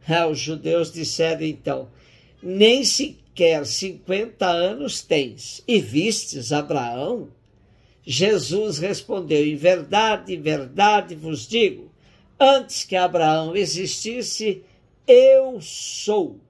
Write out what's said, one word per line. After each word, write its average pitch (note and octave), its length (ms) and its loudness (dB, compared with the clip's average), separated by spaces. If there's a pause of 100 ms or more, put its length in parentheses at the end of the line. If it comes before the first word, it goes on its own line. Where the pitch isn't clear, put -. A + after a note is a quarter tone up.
Ah, E3 180 0
os D#3 140 -2
judeus D#3+ 520 -4
disseram D#3+ 520 -4
então: C#3 460 -8 (520)
Nem G#3+ 420 4
sequer E3 840 0
cinquenta F#3+ 800 -6
anos F#3+ 540 -2
tens, - 680 -4
e A#3 120 4
vistes C#3 720 -4
Abraão? D3 800 -4 (800)
Jesus F#3+ 680 -2
respondeu: F3 680 -2
Em D3+ 80 -4
verdade, F#3 800 0
em E3 40 -10
verdade D#3 760 0
vos D#3 320 -10
digo, G#3 420 -2 (500)
antes C4+ 440 4
que - 120 -6
Abraão E3 600 0
existisse, G3+ 1040 -6 (460)
eu C4 520 8
sou. E3+ 800 -6 (100)